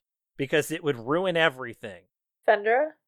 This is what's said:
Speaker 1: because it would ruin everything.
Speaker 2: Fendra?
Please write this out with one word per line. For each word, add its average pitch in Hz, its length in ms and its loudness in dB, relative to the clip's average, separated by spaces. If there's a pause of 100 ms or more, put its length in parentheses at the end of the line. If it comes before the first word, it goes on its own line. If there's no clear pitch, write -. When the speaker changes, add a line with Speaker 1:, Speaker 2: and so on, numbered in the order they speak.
(380)
Speaker 1:
because 147 340 0
it 170 120 -6
would 143 140 -2
ruin 170 380 -2
everything. 127 680 -2 (440)
Speaker 2:
Fendra? 226 440 2 (160)